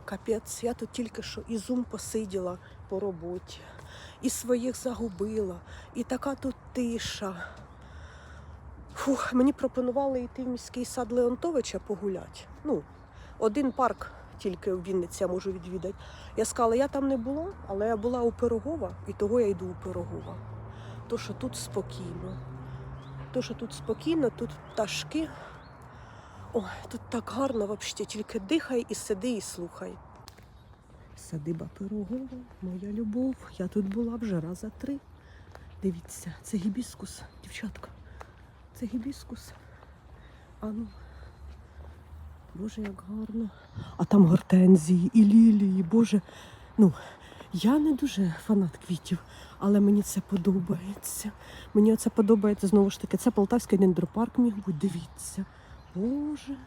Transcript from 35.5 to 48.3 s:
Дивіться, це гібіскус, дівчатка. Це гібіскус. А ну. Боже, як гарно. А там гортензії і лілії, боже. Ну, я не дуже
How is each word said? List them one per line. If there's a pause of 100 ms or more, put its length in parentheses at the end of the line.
Дивіться,
це
гібіскус, (200)
дівчатка. (840)
Це
гібіскус. (1080)
А
ну. (1700)
Боже,
як
гарно. (460)
А
там
гортензії
і
лілії,
боже. (580)
Ну, (600)
я
не
дуже (120)